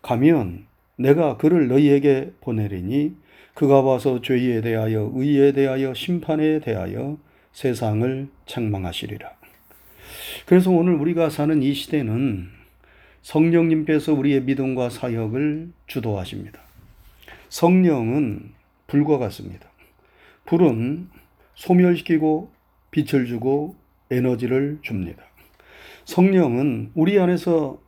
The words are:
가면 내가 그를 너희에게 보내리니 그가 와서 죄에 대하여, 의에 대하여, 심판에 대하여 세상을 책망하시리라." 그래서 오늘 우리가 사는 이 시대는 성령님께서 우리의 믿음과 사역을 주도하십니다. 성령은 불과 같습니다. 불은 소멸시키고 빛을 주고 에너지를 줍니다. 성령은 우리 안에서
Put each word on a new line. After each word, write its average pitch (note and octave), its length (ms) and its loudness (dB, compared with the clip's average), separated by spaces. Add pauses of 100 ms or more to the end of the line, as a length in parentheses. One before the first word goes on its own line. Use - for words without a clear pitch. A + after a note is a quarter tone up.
가면 A#2+ 640 0 (320)
내가 C#3 400 2
그를 D#3 320 2
너희에게 C#3 720 4
보내리니 A2 720 -4 (400)
그가 C#3 260 6
와서 C3 420 2
죄에 B2 380 0
대하여, A2 560 -2
의에 C#3 380 4
대하여, C3+ 400 -2
심판에 D#3 680 -2
대하여 A2+ 580 -6 (360)
세상을 B2 760 -2 (200)
책망하시리라." G#2 840 -8 (1120)
그래서 F#3 260 4
오늘 F3 240 4
우리가 D#3+ 340 0
사는 D3 340 0
이 C#3 100 0
시대는 A#2+ 880 -4 (600)
성령님께서 D#3 920 2
우리의 C#3 280 2
믿음과 C3 480 -2
사역을 B2+ 800 -4 (180)
주도하십니다. G2+ 720 -8 (880)
성령은 D3 1040 0 (340)
불과 D3 320 0
같습니다. G2 520 -10 (760)
불은 D#3 640 0 (480)
소멸시키고 F3 960 2 (400)
빛을 C#3 360 0
주고 C3+ 500 -4 (340)
에너지를 B2+ 680 -2
줍니다. F2+ 420 -8 (800)
성령은 C#3+ 920 2
우리 F3+ 220 2
안에서 E3+ 720 0